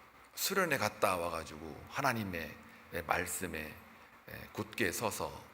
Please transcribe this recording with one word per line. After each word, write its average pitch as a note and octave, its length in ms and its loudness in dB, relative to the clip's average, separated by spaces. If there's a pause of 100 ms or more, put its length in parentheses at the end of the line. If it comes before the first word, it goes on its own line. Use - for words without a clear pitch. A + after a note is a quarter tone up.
(340)
수련회 F3+ 420 4
갔다 G#2 400 4
와가지고 D#2+ 720 -4
하나님의 G#2 680 0 (520)
말씀에 F2 680 0 (760)
굳게 F#2+ 400 0
서서 E2+ 500 -2 (120)